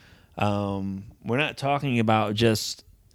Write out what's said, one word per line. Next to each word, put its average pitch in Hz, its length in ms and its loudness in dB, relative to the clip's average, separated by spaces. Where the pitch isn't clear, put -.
Um, 98 680 -2
we're 113 140 -2
not 147 180 -2
talking 139 420 0
about 107 380 2
just, - 480 0